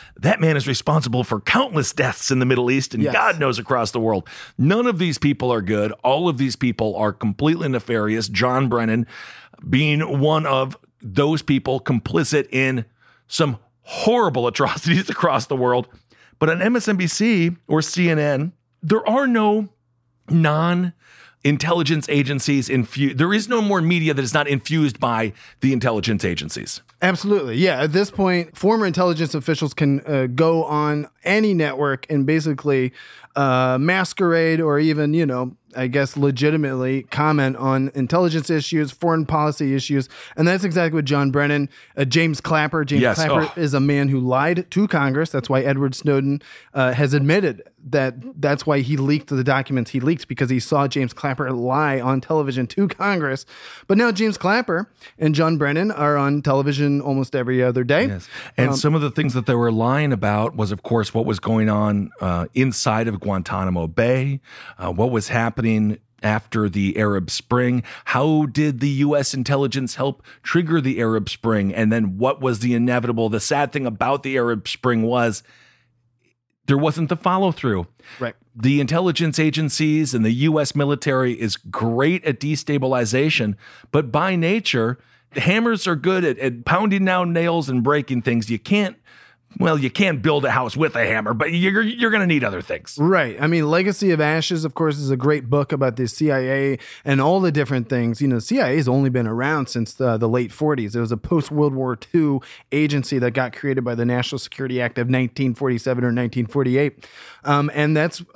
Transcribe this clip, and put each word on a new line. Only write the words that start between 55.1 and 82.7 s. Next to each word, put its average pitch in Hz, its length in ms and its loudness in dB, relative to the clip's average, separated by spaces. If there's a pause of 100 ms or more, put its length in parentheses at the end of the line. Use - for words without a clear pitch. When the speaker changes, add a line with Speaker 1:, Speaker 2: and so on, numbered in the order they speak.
Speaker 2:
and 156 160 2
John 160 240 2
Brennan 151 340 0
are 147 260 2
on 143 240 0
television 143 580 2
almost 135 360 -2
every 127 280 0
other 123 220 2
day. 147 220 2
Speaker 1:
Yes. 90 200 -6 (300)
And 127 140 4
Speaker 2:
Um, 135 40 0
Speaker 1:
some 151 200 2
of 156 60 2
the 143 100 -2
things 143 220 -2
that 123 120 -2
they 127 100 2
were 120 160 2
lying 131 400 2
about 104 460 0
was, 104 160 0
of - 100 -8
course, 113 300 0
what 113 120 0
was 104 140 -2
going 110 300 2
on, 104 400 0 (100)
uh, 87 340 -2
inside 117 540 0
of 101 140 -4
Guantanamo 95 640 -2
Bay, 127 540 0 (360)
uh, 90 140 -6
what 107 200 2
was 110 180 -2
happening 110 720 0 (220)
after 107 460 0
the 98 300 0
Arab 101 320 0
Spring. 123 520 0 (240)
How 151 400 2
did 139 360 -2
the 143 80 2
U 143 260 2
S 139 180 0
intelligence 135 640 -2
help 135 260 -4 (220)
trigger 165 380 2
the 127 180 0
Arab 110 300 0
Spring? 101 440 0
And 110 200 2
then 101 240 0
what 131 240 0
was 123 180 0
the 123 140 0
inevitable? 117 560 0
The 107 100 -2
sad 143 320 0
thing 139 140 -4
about 120 380 -2
the 135 120 -4
Arab 117 320 -2
Spring 117 360 0
was 117 400 0 (1200)
there 139 120 2
wasn't 151 320 0
the 180 60 -2
follow 185 360 0
through. 101 360 -2 (320)
Speaker 2:
Right. 120 160 -6 (200)
Speaker 1:
The 131 240 2
intelligence 165 600 0
agencies 151 720 0
and 117 100 2
the 110 80 4
U 151 280 2
S 143 160 -2
military 135 580 0
is 107 240 -4
great 120 680 0
at 139 140 -2
destabilization, 131 1160 0 (360)